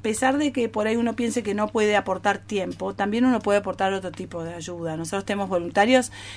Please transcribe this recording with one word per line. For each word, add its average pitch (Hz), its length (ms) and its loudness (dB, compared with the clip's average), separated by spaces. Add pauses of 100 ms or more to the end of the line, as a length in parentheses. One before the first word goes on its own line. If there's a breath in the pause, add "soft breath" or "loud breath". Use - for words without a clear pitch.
pesar 262 380 2
de 294 120 2
que 226 200 0
por 214 160 0
ahí 220 100 2
uno 233 180 0
piense 233 280 -2
que 202 100 -4
no 214 160 0
puede 208 260 2
aportar 190 440 2
tiempo, 190 560 -4
también 214 320 2
uno 240 140 4
puede 202 180 4
aportar 196 340 -2
otro 185 180 -4
tipo 180 320 -10
de 165 120 -8
ayuda. 165 420 -6
Nosotros 196 300 -4
tenemos 196 240 -4
voluntarios 202 600 4 (260 loud breath)